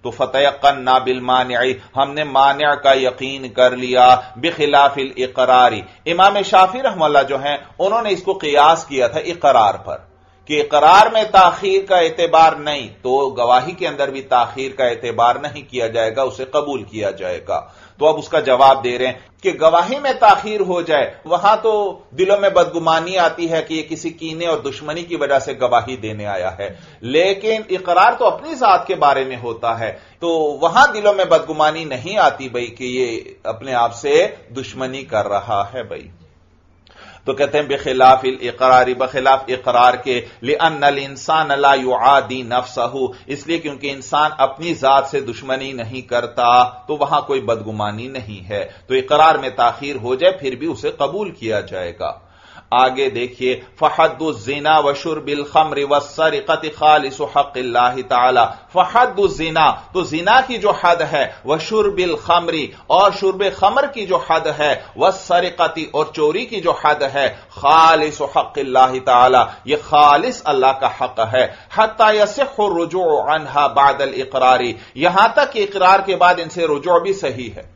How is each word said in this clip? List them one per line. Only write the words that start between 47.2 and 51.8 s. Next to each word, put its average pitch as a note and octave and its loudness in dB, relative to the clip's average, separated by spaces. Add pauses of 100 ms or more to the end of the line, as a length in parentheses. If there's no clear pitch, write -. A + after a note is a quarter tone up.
कोई C3+ -4
बदगुमानी G#2+ -6
नहीं A2 -14
है, G2 -8 (260)
तो B2+ -2
इकरार D3+ 4
में C3+ -4
ताखीर C3+ -2
हो B2 -4
जाए F#3 2
फिर B2+ -6
भी C#3+ -10
उसे D3 -8
कबूल F#3+ -4
किया G#2+ -6
जाएगा। F2+ -10 (540)